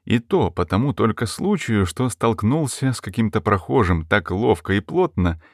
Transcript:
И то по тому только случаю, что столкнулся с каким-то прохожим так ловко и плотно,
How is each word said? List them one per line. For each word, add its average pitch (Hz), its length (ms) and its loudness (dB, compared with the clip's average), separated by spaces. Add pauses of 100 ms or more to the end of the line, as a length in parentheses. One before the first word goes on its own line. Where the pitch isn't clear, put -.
И 120 160 2
то 135 300 0
по 90 140 -2
тому 113 280 0
только 110 340 -2
случаю, 117 600 0
что 127 220 -2
столкнулся 123 840 0
с - 80 -6
каким-то 107 400 -2
прохожим 98 680 2
так 104 240 0
ловко 101 420 0
и 98 80 2
плотно, 95 600 0 (140)